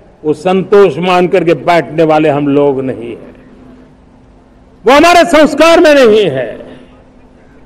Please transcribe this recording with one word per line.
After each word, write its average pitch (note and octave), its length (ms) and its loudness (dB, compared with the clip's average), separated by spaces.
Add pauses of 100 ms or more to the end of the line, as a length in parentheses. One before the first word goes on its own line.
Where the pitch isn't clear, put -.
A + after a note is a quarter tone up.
(240)
वो D3+ 100 -2
संतोष F#3 640 0
मान F3+ 300 0
करके E3+ 260 0
बैठने D#3 500 -2
वाले D#3 260 0
हम C#3+ 180 -2
लोग C#3 340 0
नहीं A#2 280 -10
हैं, - 260 -20 (1500)
वो A#3+ 80 2
हमारे E4+ 320 4
संस्कार D#4 540 2
में D4+ 160 2
नहीं A3 300 2
है। B2+ 520 -8 (880)